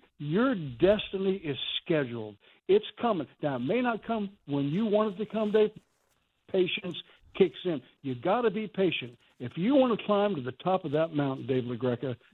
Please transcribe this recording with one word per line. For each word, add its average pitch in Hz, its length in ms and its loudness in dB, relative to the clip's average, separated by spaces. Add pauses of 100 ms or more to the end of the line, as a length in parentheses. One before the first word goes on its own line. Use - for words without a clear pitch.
(200)
Your 202 360 2
destiny 190 880 2
is 143 140 -4 (260)
scheduled. 120 520 -2 (340)
It's 208 160 4 (160)
coming. 196 260 0 (160)
Now, 143 140 -2
it - 20 -6
may 170 220 0
not 240 260 -2
come 214 220 -2 (160)
when 143 220 0
you 180 180 0
want 208 300 2
it - 20 -14
to 214 120 -6
come, 214 220 -2
Dave. 214 200 4 (800)
Patience 185 500 0 (360)
kicks 185 260 4
in. 165 180 -2 (200)
You 135 120 -4
gotta 196 380 0
be 214 160 -4
patient. 156 500 -2 (220)
If 123 160 -8
you 202 180 2
wanna 254 220 6 (100)
climb 208 300 2
to 143 60 -4
the 127 100 -6
top 185 320 -2
of 151 80 -8
that 156 240 0
mountain, 135 320 -2
Dave 127 160 0
LaGreca, 123 500 -4 (200)